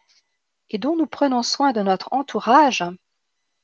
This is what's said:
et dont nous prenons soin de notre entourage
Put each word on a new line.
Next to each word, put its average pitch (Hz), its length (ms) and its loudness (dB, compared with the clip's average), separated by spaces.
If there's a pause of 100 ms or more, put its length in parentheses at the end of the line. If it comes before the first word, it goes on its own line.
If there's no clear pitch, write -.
(720)
et 214 80 -6
dont 285 180 -2
nous 320 100 0
prenons 254 380 -2
soin 277 260 0
de 220 120 -2
notre 190 300 -2
entourage 247 720 2 (800)